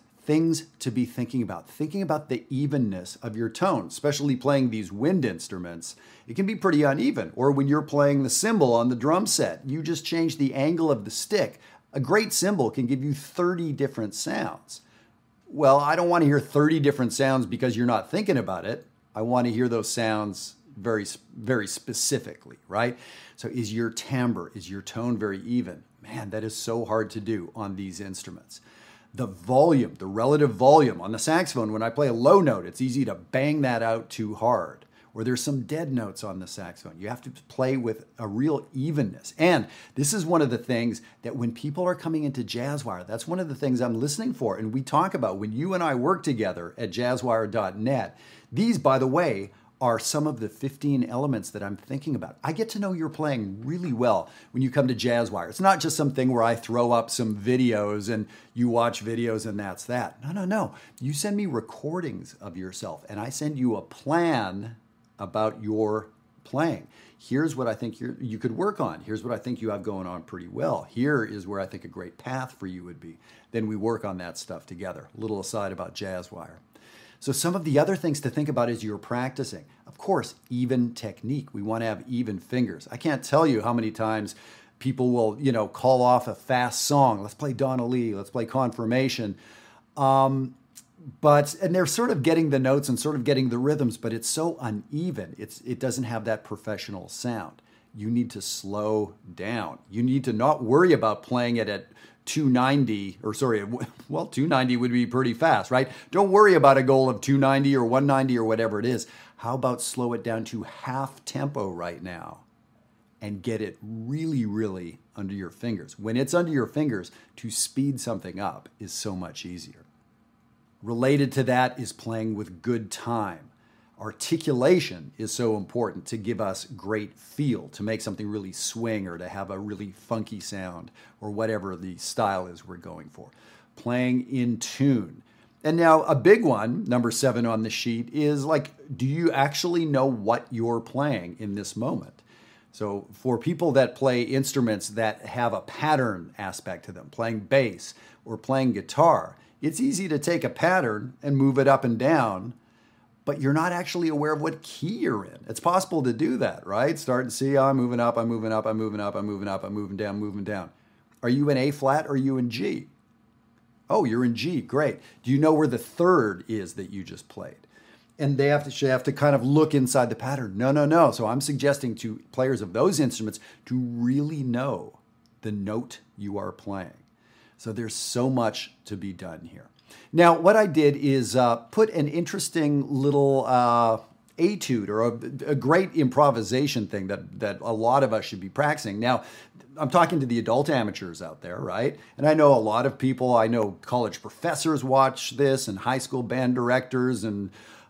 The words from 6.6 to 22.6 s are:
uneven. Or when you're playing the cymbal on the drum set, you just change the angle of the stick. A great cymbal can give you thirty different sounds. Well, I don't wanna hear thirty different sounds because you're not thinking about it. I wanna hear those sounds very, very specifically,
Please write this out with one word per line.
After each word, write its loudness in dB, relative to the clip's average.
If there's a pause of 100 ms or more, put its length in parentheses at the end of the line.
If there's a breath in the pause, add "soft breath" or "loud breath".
uneven. 0
Or 4
when 2
you're 4
playing 4
the -2
cymbal 4
on 4
the 0
drum 2
set, 0
you -6
just -4
change 0
the 0
angle 2
of 0
the -8
stick. -2 (320 loud breath)
A -4
great 2
cymbal 2
can -2
give -2
you -2
thirty -2
different -4
sounds. -8 (680 soft breath)
Well, 6
I 2
don't 2
wanna 6
hear 6
thirty 4
different 2
sounds 2
because -2
you're 2
not 2
thinking 0
about -4
it. -6 (260)
I -6
wanna 2
hear 2
those -2
sounds -4 (220)
very, -2 (300)
very -2
specifically, -6 (100)